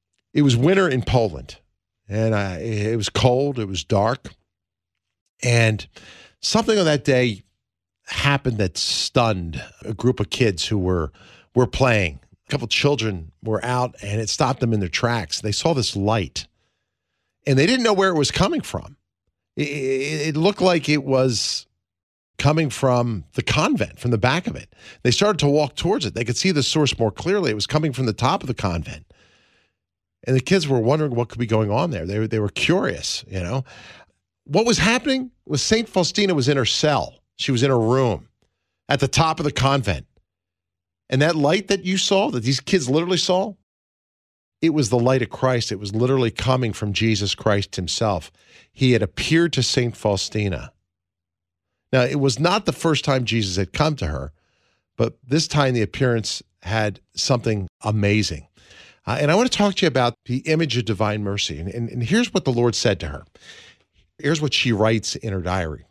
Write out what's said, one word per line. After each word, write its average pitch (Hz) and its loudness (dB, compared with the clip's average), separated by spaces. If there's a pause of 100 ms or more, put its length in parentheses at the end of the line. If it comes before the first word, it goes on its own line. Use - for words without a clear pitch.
(340)
It 151 2
was 135 4
winter 180 4
in 131 0
Poland, 87 -2 (480)
and 110 0
I, 95 -2
it 107 -2
was 107 -2
cold, 127 2
it 107 -2
was 95 -6
dark, 110 0 (1120)
and 117 2 (540)
something 220 0
on 180 2
that 147 2
day 123 2 (640)
happened 135 -2
that 95 0
stunned 95 -2 (200)
a 117 -8
group 123 0
of 101 -4
kids 104 0
who 107 -2
were, 90 0 (420)
were 123 4
playing. 104 0 (260)
A - -8
couple 123 -4
children 110 -2 (100)
were 107 -2
out, 123 -2
and 104 -4
it 107 -6
stopped - 0
them 117 0
in 107 2
their 92 -2
tracks. 117 -2
They 107 -4
saw 165 0
this 127 -2
light, 101 -2 (1000)
and 135 4
they 151 6
didn't 247 2
know 226 4
where 190 4
it 175 0
was 143 2
coming 277 0
from. - -10 (640)
It, 143 -2
it, 143 -4
it 147 -2
looked 185 2
like 180 2
it 151 2
was 131 0 (720)
coming 151 2
from 120 0 (120)
the - -4
convent, 160 -2
from 123 -4
the 117 2
back 131 0
of 220 -6
it. - -14 (300)
They 123 2
started 202 2
to 143 2
walk 143 2
towards 190 -2
it. 107 -6
They 120 -4
could 120 -4
see 190 0
the 143 0
source 147 0
more 110 0
clearly. 175 -2
It 107 -2
was 104 -6
coming 151 0
from 123 -2
the 110 0
top 139 0
of - -12
the 131 -4
convent. 82 -6 (1200)
And 131 0
the 127 2
kids 175 0
were 131 0
wondering 139 0
what 120 -2
could - -14
be 120 0
going 110 0
on 151 -2
there. 85 -6
They, 104 -2
they 110 -2
were 104 -2
curious, - -2
you 98 -6
know. 107 -4 (800)
What 185 0
was 240 2
happening 254 0 (160)
was 147 -2
Saint 220 0
Faustina 190 0
was 135 2
in 143 4
her 123 2
cell. 139 0 (180)
She - -4
was 117 2
in 139 2
her 127 4
room 117 2 (640)
at 131 2
the 139 2
top 160 2
of 170 -4
the 156 0
convent. 127 0 (1040)
And 131 2
that 160 4
light 160 2
that 196 0
you 190 0
saw, 196 2
that 120 -4
these 131 0
kids 143 -2
literally 170 2
saw, 185 0 (1080)
it 165 4
was 143 2
the 123 4
light 127 2
of 113 -4
Christ. 127 -2
It 98 -6
was 101 -8
literally 123 2
coming 123 0
from 104 -4
Jesus 104 0
Christ 104 0
himself. 95 -4 (400)
He 127 4
had 107 4
appeared 165 0
to 131 0
Saint 120 0
Faustina. 101 -2 (1200)
Now, 131 4
it 135 0
was 131 0
not 180 2
the - -2
first - -2
time 135 2
Jesus 107 -2
had 95 -2
come 151 0
to 78 -4
her, 71 -6 (640)
but 113 0
this 143 0
time 135 0
the 113 2
appearance 117 -2 (220)
had 107 -2 (160)
something 110 -2 (160)
amazing. 104 0 (580)
Uh, 131 -4
and 147 2
I 165 4
wanna 247 4
talk 202 0
to - 0
you 160 4
about 123 0 (100)
the 123 -2
image 156 0
of 120 -2
divine 107 -2
mercy. 98 -4
And, 87 -6
and, 117 -6
and 123 -6
here's 190 0
what 190 0
the 135 0
Lord 120 2
said 98 0
to 78 -6
her. 71 -12 (920)
Here's 156 0
what 147 0
she 123 2
writes 110 2
in 107 -6
her 95 -4
diary. 85 -4